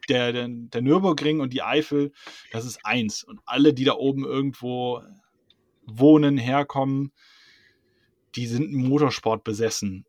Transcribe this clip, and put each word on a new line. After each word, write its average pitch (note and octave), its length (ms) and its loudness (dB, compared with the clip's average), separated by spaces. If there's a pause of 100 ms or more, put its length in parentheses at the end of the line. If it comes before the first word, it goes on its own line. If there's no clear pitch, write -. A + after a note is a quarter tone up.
der, A#2+ 240 0
der, A#2+ 160 -6
der A#2+ 320 -8
Nürburgring D3+ 580 2
und C3 140 -6
die A#2+ 100 -6
Eifel, C#3+ 480 -2 (400)
das A2+ 140 -8
ist A2+ 200 -14
eins. G#2+ 380 -4
Und - 220 -20
alle, C#3 280 4
die B2+ 120 -2
da D3 80 2
oben C#3 320 -4
irgendwo B2 760 -6 (840)
wohnen, C#3+ 520 8
herkommen, C3+ 760 -2 (1200)
die A#2+ 120 -6
sind B2+ 260 -4
Motorsport C3 720 0
besessen. G#2 640 -4